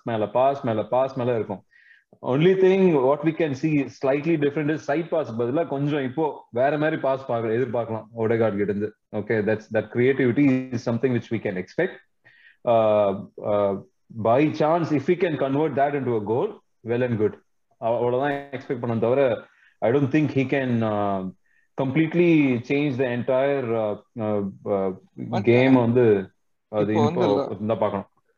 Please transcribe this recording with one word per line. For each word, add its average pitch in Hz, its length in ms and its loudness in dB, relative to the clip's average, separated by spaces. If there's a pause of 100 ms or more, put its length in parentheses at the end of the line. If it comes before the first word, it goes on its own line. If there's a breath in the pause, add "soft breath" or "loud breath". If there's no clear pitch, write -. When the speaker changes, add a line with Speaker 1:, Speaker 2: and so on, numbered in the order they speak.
Speaker 1:
மேல, 110 260 -2
பாஸ் 139 340 0
மேல, 110 200 0
பாஸ் 131 320 -2
மேல 123 180 -2
இருக்கும். 101 280 -6 (600 soft breath)
Only 151 320 2
thing, 190 260 4 (160)
what 139 280 2
we 160 80 2
can 160 220 -2
see 156 180 -2 (160)
slightly 143 480 -2
different 147 340 -2
is 151 120 -4
side 160 280 -4
pass 151 220 -2
பதிலா 120 360 -2
கொஞ்சம் 143 360 -2
இப்போ 139 220 -2 (240)
வேற 131 280 0
மாதிரி 156 220 -2
பாஸ் 135 260 -2
பார்க்க, 117 300 -2
எதிர்பார்க்கலாம் 113 500 -4 (100)
ஓடேகார்டு 110 400 0
கிட்ட 101 160 0
இருந்து. 101 180 -4 (220)
Okay, 110 280 -2
that's, 107 280 -2
that 107 220 -4
creativity 131 560 2 (260)
is 120 100 -6
something 123 300 -2
which 113 180 -4
we 107 100 -4
can 101 160 -6
expect. 160 400 -4 (680 soft breath)
Uh, 107 460 4 (340)
uh, 104 280 0 (440)
by 113 220 2 (120)
chance, 156 420 0
if 139 140 -2
we 180 100 2
can 170 200 -2
convert 139 380 0
that 143 200 2
into 123 220 -2
a 107 40 -2
goal, 120 280 -2 (340)
well 120 200 -2
and 120 160 0
good. 104 160 0 (460)
அவ-, 117 180 0
அவ்வளவுதான் 127 360 0 (180)
எக்ஸ்பெக்ட் 127 300 -8
பண்ண 117 160 -2
தவிர, 123 240 2 (600 loud breath)
I 110 100 2
don't 139 180 2
think 151 200 2
he 135 140 0
can, 131 280 -2 (100)
uh, 104 380 0 (580)
completely 160 520 2 (300)
change 143 360 -2
the 127 140 0
entire, 131 560 0 (100)
uh, 107 180 -2 (240)
uh, 107 240 -2 (240)
uh, 98 240 0 (380)
Speaker 2:
But, - 160 -2
Speaker 1:
game 127 320 6
Speaker 2:
uh, 123 80 4
Speaker 1:
வந்து 120 220 4 (680)
அது 104 200 0
Speaker 2:
இப்போ 127 100 2
Speaker 1:
இப்போ 151 180 0
Speaker 2:
வந்து 117 60 2
இல்ல. 101 240 2
Speaker 1:
இருந்தா 107 240 -4
பார்க்கணும். 101 360 -4 (280)